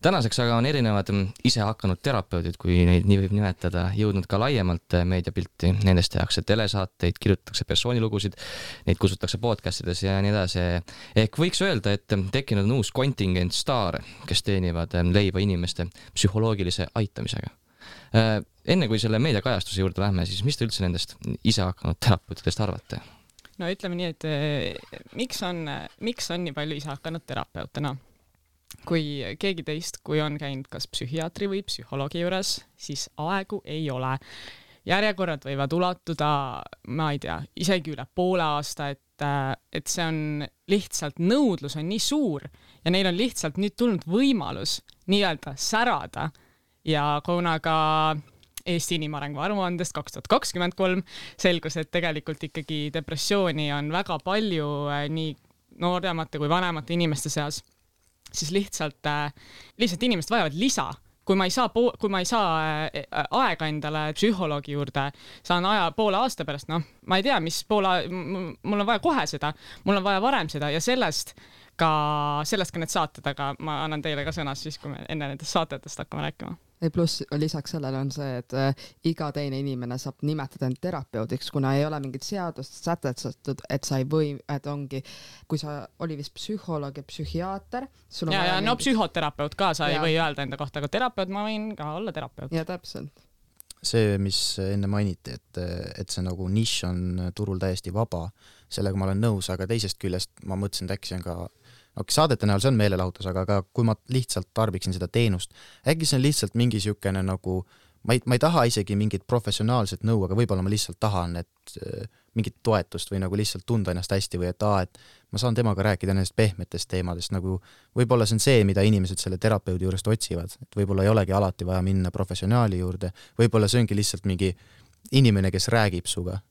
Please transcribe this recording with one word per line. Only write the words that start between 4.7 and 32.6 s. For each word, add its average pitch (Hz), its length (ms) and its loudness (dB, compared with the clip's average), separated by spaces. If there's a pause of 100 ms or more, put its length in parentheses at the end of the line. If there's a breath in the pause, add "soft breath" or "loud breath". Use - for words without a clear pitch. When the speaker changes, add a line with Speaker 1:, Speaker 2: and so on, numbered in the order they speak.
Speaker 1:
äh, 87 80 6
meediapilti. 92 680 0 (100)
Nendest 90 300 6
tehakse - 340 0
telesaateid, 101 720 0
kirjutatakse - 480 0
persoonilugusid, 107 680 0 (500 loud breath)
neid 95 140 4
kustutatakse 95 420 2
podcastides 87 640 -2
ja 98 180 2
nii 101 80 2
edasi. 92 320 0 (640 loud breath)
Ehk - 160 -2
võiks 180 240 2
öelda, 104 320 2
et, - 160 -10
mm, 95 180 0
tekkinud 117 320 0
on 120 140 4
uus 107 180 0
kontingent 92 560 2
staare, 104 480 0 (300 loud breath)
kes - 180 2
teenivad, 90 480 0
ähm, 87 160 4
leiba 95 320 4
inimeste 87 460 0 (240 loud breath)
psühholoogilise 98 840 2
aitamisega. - 560 -4 (640 loud breath)
Äh, 110 240 4 (240)
enne 165 240 4
kui 107 140 2
selle 110 180 2
meediakajastuse 104 600 0
juurde 92 180 0
lähme, 95 260 2
siis 95 200 -4
mis 120 100 2
te - 80 -2
üldse 101 220 -2
nendest 87 300 -2 (280)
isehakanud 95 560 0
terapeutidest - 640 2
arvate? 90 360 -6 (600 loud breath)
Speaker 2:
No 175 80 -4
ütleme 180 300 -4
nii, 175 160 -4
et, - 160 -10
eh, 147 720 -2 (180)
miks 254 240 -4
on, 175 220 -4 (400)
miks - 260 -4
on 175 140 -4
nii 143 100 -6
palju 151 220 -4
isehakanud 156 500 -8
terapeute, - 560 -8
noh? 135 140 -4 (920)
Kui 147 520 -2
keegi 190 280 -2
teist, 156 380 -8
kui 151 180 0
on 151 160 -2
käinud 139 320 -8
kas - 220 -8
psühhiaatri 165 580 -4
või 196 160 -4
psühholoogi 139 560 -6
juures, 185 300 -2 (240)